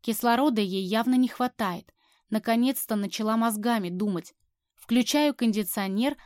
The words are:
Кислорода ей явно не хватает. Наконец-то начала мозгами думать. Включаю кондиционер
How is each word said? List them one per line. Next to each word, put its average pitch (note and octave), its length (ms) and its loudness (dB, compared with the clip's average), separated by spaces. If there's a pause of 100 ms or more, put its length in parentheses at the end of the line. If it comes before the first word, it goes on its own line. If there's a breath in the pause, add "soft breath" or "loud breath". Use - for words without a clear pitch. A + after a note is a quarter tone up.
Кислорода A#3 580 2
ей F#3+ 240 -2
явно A3+ 320 0
не B3+ 140 4
хватает. G#3+ 640 -6 (360)
Наконец-то A3+ 680 0
начала G#3+ 400 -2
мозгами A3 520 0
думать. F3+ 460 -4 (400)
Включаю C#4 580 2
кондиционер G#3+ 920 -2